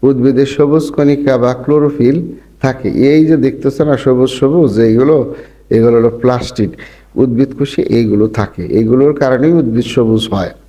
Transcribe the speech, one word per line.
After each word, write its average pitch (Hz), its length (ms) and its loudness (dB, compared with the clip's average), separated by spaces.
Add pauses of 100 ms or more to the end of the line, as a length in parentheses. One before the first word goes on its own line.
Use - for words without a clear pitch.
উদ্ভিদের 131 420 2
সবুজ 147 460 0
কণিকা 143 460 0
বা 120 160 0
ক্লোরোফিল 143 640 0 (440)
থাকে। 131 280 -2
এই 151 360 2
যে 156 120 2
দেখতেছ 135 440 -2
না 151 160 0
সবুজ 127 320 0
সবুজ, 135 500 0
এইগুলো, 120 540 2 (360)
এগুলো 117 280 2
হলো 117 120 2
প্লাস্টিড। 120 600 -4 (460)
উদ্ভিদ 127 420 0
কোষে 139 240 -4
এইগুলো 110 460 0
থাকে, 110 360 -6
এইগুলোর 127 500 2
কারণেই 139 380 0
উদ্ভিদ 120 340 0
সবুজ 110 460 0
হয় 95 180 -4 (200)